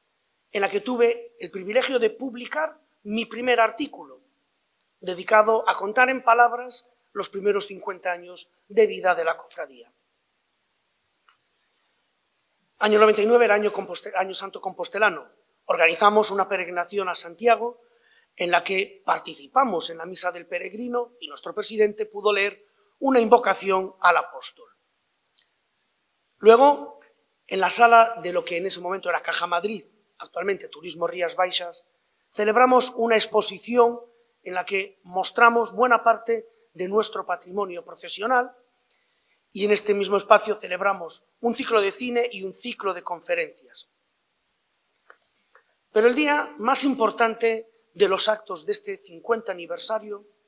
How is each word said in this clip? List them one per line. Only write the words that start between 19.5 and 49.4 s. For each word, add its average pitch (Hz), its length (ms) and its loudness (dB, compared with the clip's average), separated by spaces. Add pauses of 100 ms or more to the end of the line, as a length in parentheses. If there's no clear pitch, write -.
en 165 100 -12
la 165 60 -12
misa 180 260 -6
del 175 160 -18
peregrino 233 720 -8
y 160 80 -18
nuestro 143 260 -16
presidente 214 520 -2
pudo 208 280 -2
leer 202 320 -2 (340)
una 262 200 4
invocación 190 800 2
al 175 180 4
apóstol. - 520 -10 (1700)
Luego, 254 640 6 (480)
en 190 120 -6
la 185 100 0
sala 233 520 6
de 175 120 -6
lo 170 120 -2
que 175 120 -6
en 180 80 -4
ese 185 140 -6
momento 180 300 -6
era 165 120 -2
Caja 190 240 -4
Madrid, 175 400 -4 (320)
actualmente 180 500 -8
Turismo 170 380 -10
Rías 170 300 -6
Baixas, 180 500 -4 (460)
celebramos 240 640 4
una 233 200 2
exposición 220 840 0 (420)
en 190 140 -12
la 180 100 -4
que 196 380 -6
mostramos 220 680 2
buena 233 300 2
parte 226 440 0 (260)
de 180 140 -6
nuestro 196 380 -2
patrimonio 180 580 -8
procesional 247 720 -4 (960)
y 196 140 -4
en 208 60 0
este 202 220 0
mismo 202 220 0
espacio 202 400 2
celebramos 185 720 -8 (160)
un 233 120 -2
ciclo 226 280 0
de 196 100 0
cine 240 400 -4
y 190 120 -12
un 190 100 -12
ciclo 196 400 -8
de 175 100 -12
conferencias. - 840 -10 (2000)
Pero 214 160 4
el 247 80 4
día 294 420 -2
más 254 280 0
importante 226 840 -2 (240)
de 185 140 2
los 190 220 2
actos - 360 -6
de 208 60 -4
este 202 280 -8
cincuenta 185 520 -6